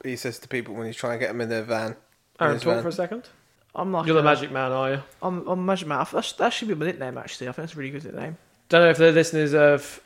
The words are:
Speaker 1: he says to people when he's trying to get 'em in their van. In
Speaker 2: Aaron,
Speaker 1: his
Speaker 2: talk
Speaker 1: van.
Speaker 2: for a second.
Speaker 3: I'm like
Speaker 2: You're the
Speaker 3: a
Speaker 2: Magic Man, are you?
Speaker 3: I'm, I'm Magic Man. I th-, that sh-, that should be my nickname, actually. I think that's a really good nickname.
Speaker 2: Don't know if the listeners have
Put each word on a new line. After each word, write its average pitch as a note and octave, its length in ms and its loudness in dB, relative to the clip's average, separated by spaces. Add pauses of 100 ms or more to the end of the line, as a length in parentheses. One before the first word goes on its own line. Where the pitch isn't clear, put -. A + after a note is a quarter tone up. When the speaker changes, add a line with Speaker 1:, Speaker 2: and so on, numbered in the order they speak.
Speaker 1:
he B2+ 140 -6
says A#2 220 -8
to - 100 -20
people A#2 260 -6
when A2+ 120 -8
he's A2+ 100 -10
trying A#2+ 200 -4
to - 20 -6
get G#2 100 -2
'em A#2 120 -6
in A2+ 80 -4
their A2+ 140 -2
van. A2 280 -4
In A2+ 40 -12 (460)
Speaker 2:
Aaron, D3 140 2
Speaker 1:
his - 80 -6
Speaker 2:
talk E3+ 120 2
Speaker 1:
van. A#2 80 -2
Speaker 2:
for E3+ 60 -4
a D#3+ 40 -4
second. F#3 360 -6 (440)
Speaker 3:
I'm F#3+ 200 -4
like E3 140 -2
Speaker 2:
You're D#3+ 80 4
the D#3 60 6
Speaker 3:
a - 20 4
Speaker 2:
Magic D3 280 2
Man, C3+ 200 -2
are C3 200 -2
you? C#3 120 -4 (180)
Speaker 3:
I'm, F3+ 260 -4
I'm F3+ 180 -2
Magic F#3 220 -2
Man. C#3+ 120 -2
I C#3+ 40 2
th-, - 100 -10
that A3+ 120 -2
sh-, - 80 -8
that A3+ 180 0
should A#3 160 -6
be G#3 80 0
my D3+ 120 -2
nickname, C3 300 -6
actually. A#2+ 300 -12
I B2+ 40 -8
think E3 160 -10
that's D#3+ 60 -16
a D#3 40 -16
really C3+ 140 -10
good C#3+ 140 -12
nickname. - 320 -10 (320)
Speaker 2:
Don't E3+ 120 8
know E3+ 80 8
if D#3 80 4
the D#3+ 140 8
listeners D#3 420 2
have D3 520 4